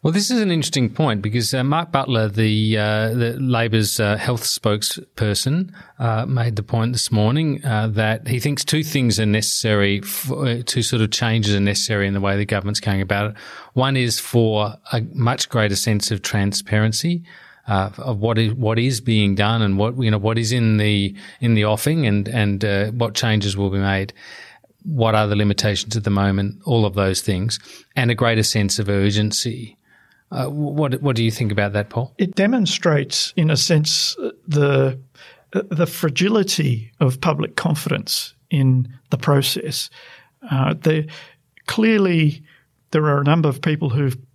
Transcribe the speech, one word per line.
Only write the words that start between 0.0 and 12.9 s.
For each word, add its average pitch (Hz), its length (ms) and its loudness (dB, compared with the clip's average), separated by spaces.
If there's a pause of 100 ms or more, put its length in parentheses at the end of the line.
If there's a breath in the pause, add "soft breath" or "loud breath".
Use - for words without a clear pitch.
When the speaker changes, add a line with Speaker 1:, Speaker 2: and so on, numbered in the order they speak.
Speaker 1:
Well, 156 80 2
this 202 200 0
is 240 100 0
an 202 80 0
interesting 139 400 0
point 113 320 0
because, 110 320 -2
uh, 131 100 -2
Mark 160 280 -2
Butler, 131 360 0
the, 107 480 2
uh, 107 380 0
the 120 260 -2
Labor's, 117 600 0
uh, 104 180 2
health 120 240 -4
spokesperson, 110 1300 -2 (280 loud breath)
uh, 113 260 0
made 117 300 0
the 104 80 -4
point 117 280 0
this - 200 -2
morning, 135 520 2
uh, 110 260 0
that 110 380 0
he 120 120 -2
thinks 143 260 -2
two 156 180 0
things 123 360 0
are 110 80 2
necessary, 101 760 0
f-, - 280 -6
uh, 120 340 -2
two - 160 -2
sort 110 220 0
of 107 80 0
changes 110 440 0
are 101 40 2
necessary 101 480 0
in 98 80 -2
the 98 40 0
way 98 160 0
the 104 100 0
government's 101 340 -2
going 98 200 0